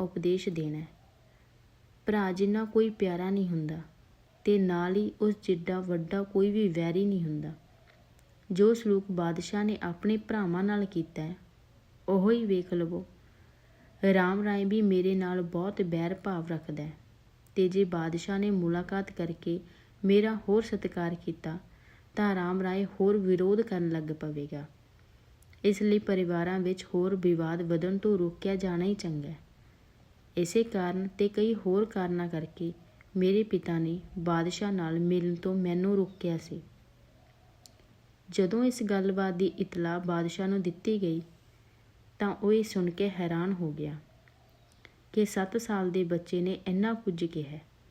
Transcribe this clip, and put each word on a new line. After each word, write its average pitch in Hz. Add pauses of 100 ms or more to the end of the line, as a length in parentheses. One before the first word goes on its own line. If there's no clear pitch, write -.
ਉਪਦੇਸ਼ 180
ਦੇਣਾ 156
ਹੈ। 160 (1160)
ਭਰਾ 202
ਜਿੰਨਾ 202
ਕੋਈ 220
ਪਿਆਰਾ 185
ਨਹੀਂ 196
ਹੁੰਦਾ 160 (640)
ਤੇ 208
ਨਾਲ 180
ਹੀ 208
ਉਸ 214
ਜਿੱਡਾ 185
ਵੱਡਾ 180
ਕੋਈ 202
ਵੀ 208
ਵੈਰੀ 170
ਨਹੀਂ 196
ਹੁੰਦਾ। 151 (1000)
ਜੋ 208
ਸਲੂਕ 202
ਬਾਦਸ਼ਾਹ 175
ਨੇ 214
ਆਪਣੇ 190
ਭਰਾਵਾਂ 196
ਨਾਲ 208
ਕੀਤਾ 165
ਹੈ, 165 (720)
ਉਹੋ 196
ਹੀ 233
ਵੇਖ 180
ਲਵੋ।" 175 (1080)
ਰਾਮ 190
ਰਾਏ 202
ਵੀ 214
ਮੇਰੇ 190
ਨਾਲ 180
ਬਹੁਤ 175
ਬੈਰ 170
ਭਾਵ 180
ਰੱਖਦਾ 156
ਹੈ 151 (600)
ਤੇ 185
ਜੇ 196
ਬਾਦਸ਼ਾਹ 170
ਨੇ 208
ਮੁਲਾਕਾਤ 180
ਕਰਕੇ 170 (440)
ਮੇਰਾ 208 (100)
ਹੋਰ 214
ਸਤਿਕਾਰ 175
ਕੀਤਾ 165 (580)
ਤਾਂ 208
ਰਾਮ 185
ਰਾਏ 190
ਹੋਰ 196
ਵਿਰੋਧ 185
ਕਰਨ 180
ਲੱਗ 160
ਪਵੇਗਾ। 151 (960)
ਇਸ 202
ਲਈ 208
ਪਰਿਵਾਰਾਂ 185
ਵਿੱਚ 185
ਹੋਰ 190
ਵਿਵਾਦ 170
ਵਧਣ 170
ਤੋਂ 208
ਰੋਕਿਆ 175
ਜਾਣਾ 180
ਹੀ 202
ਚੰਗਾ 156
ਹੈ। 160 (960)
ਇਸੇ 175
ਕਾਰਨ 190
ਤੇ 202
ਕਈ 214
ਹੋਰ 202
ਕਾਰਨਾਂ 180
ਕਰਕੇ 165 (440)
ਮੇਰੇ 190
ਪਿਤਾ 175
ਨੇ 165 (180)
ਬਾਦਸ਼ਾਹ 170
ਨਾਲ 165
ਮਿਲਣ 175
ਤੋਂ 185
ਮੈਨੂੰ 185
ਰੋਕਿਆ 180
ਸੀ। - (1700)
ਜਦੋਂ 202
ਇਸ 247
ਗੱਲਬਾਤ 190
ਦੀ 185
ਇਤਲਾਹ 175
ਬਾਦਸ਼ਾਹ 175
ਨੂੰ 196
ਦਿੱਤੀ 196
ਗਈ 165 (960)
ਤਾਂ 202
ਉਹ 208
ਇਹ 220
ਸੁਣ 180
ਕੇ 196
ਹੈਰਾਨ 175
ਹੋ 170
ਗਿਆ 151 (1160)
ਕਿ 214
ਸੱਤ 196
ਸਾਲ 202
ਦੇ 185
ਬੱਚੇ 175
ਨੇ 185
ਇੰਨਾ 202
ਕੁਝ 180
ਕਿਹਾ। 156 (320)